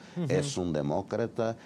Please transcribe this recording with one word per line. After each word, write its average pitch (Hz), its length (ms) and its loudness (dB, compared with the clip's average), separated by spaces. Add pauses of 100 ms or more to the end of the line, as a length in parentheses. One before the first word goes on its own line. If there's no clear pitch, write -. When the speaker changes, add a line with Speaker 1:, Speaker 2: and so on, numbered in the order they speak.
(140)
Speaker 1:
Ujú. 175 140 -2
Speaker 2:
Es 139 300 2
un 87 160 2
demócrata, 107 920 0